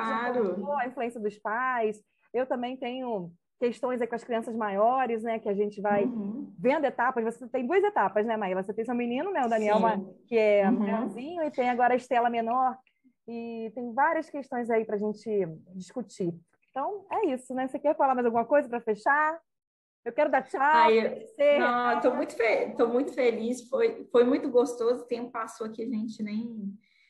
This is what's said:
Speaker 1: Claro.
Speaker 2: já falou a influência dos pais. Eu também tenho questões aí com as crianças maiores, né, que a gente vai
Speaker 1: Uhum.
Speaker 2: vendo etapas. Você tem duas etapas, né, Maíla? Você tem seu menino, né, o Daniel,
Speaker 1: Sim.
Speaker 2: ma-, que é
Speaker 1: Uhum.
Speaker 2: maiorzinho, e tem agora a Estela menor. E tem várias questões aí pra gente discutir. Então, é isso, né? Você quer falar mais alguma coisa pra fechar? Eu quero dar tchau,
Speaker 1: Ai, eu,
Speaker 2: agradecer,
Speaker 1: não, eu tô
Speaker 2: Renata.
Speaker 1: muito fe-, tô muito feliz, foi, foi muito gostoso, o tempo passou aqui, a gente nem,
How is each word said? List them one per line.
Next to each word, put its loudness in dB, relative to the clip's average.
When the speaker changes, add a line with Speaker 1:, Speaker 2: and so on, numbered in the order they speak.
Speaker 1:
Claro. -2
Speaker 2:
já -2
falou -4
a -2
influência -6
dos -6
pais. -2
Eu 0
também -4
tenho -6
questões -2
aí 0
com -6
as -8
crianças -4
maiores, 2
né, -4
que -8
a 0
gente -2
vai 2
Speaker 1:
Uhum. -6
Speaker 2:
vendo 2
etapas. 0
Você -6
tem -4
duas 4
etapas, 2
né, -2
Maíla? -2
Você -8
tem -4
seu -4
menino, -2
né, 0
o -2
Daniel, 2
Speaker 1:
Sim. 4
Speaker 2:
ma-, 2
que -2
é 6
Speaker 1:
Uhum. 4
Speaker 2:
maiorzinho, -4
e -2
tem 0
agora 4
a 4
Estela 0
menor. 0
E -10
tem -8
várias 0
questões -6
aí 2
pra -2
gente -4
discutir. -6
Então, -6
é 0
isso, -4
né? -2
Você -8
quer 2
falar 4
mais 0
alguma 2
coisa 4
pra -6
fechar? 0
Eu -6
quero 2
dar 2
tchau, -6
Speaker 1:
Ai, 6
eu, 4
Speaker 2:
agradecer, 2
Speaker 1:
não, 4
eu 0
tô 4
Speaker 2:
Renata. 2
Speaker 1:
muito -4
fe-, 2
tô 4
muito 0
feliz, -2
foi, 0
foi 8
muito 2
gostoso, 2
o -18
tempo -6
passou -8
aqui, -10
a -6
gente -6
nem, -6